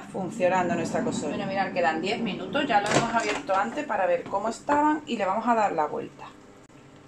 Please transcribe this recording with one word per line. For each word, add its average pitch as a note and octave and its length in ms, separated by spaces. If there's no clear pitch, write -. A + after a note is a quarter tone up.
funcionando F3+ 600
nuestra E3 300
cosora. D3+ 320
Bueno, G3+ 100
mirad, G3 260
quedan E3 300
diez G#3 180
minutos, G3+ 480
ya G#3 140
lo - 80
hemos A3+ 240
abierto G#3 420
antes A#3 300
para G3 220
ver F3 160
cómo G3+ 260
estaban D4 560
y A#3 120
le G3 80
vamos G3+ 220
a A#3+ 60
dar G#3 200
la D#3 120
vuelta. D3 400